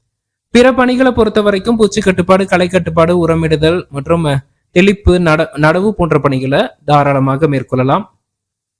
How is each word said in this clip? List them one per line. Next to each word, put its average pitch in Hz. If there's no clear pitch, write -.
பிற 247
பணிகளை 254
பொறுத்த 214
வரைக்கும், 202
பூச்சி 214
கட்டுப்பாடு, 190
களை 180
கட்டுப்பாடு, 170
உரமிடுதல் 160
மற்றும் 160
தெளிப்பு, 180
நட-, 160
நடவு 175
போன்ற 160
பணிகளை 139
தாராளமாக 143
மேற்கொள்ளலாம். 135